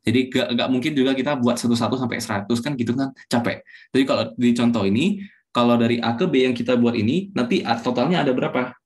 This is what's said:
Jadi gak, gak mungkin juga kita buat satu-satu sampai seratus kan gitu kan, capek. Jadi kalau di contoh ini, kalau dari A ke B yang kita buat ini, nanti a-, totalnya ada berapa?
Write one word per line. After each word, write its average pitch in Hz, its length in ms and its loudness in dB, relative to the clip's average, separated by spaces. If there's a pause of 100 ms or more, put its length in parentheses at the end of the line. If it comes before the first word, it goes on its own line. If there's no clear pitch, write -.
Jadi 127 320 0
gak, 127 240 0
gak 120 160 -2
mungkin 127 240 -2
juga 135 160 2
kita 131 240 -2
buat 120 240 0
satu-satu 120 400 0
sampai 117 240 -4
seratus 107 400 -2
kan 147 80 -4
gitu 120 240 -2
kan, 135 160 -4 (160)
capek. 120 320 -2 (320)
Jadi 131 160 4
kalau 113 240 0
di 120 240 2
contoh 117 320 2
ini, 160 320 0 (280)
kalau 120 320 2
dari 117 200 2
A 117 120 -2
ke 180 160 0
B 135 160 4
yang 127 120 0
kita 123 200 0
buat 120 160 2
ini, 127 400 0
nanti 123 320 0
a-, 117 160 -2
totalnya 151 400 0
ada 135 160 0
berapa? 135 500 -4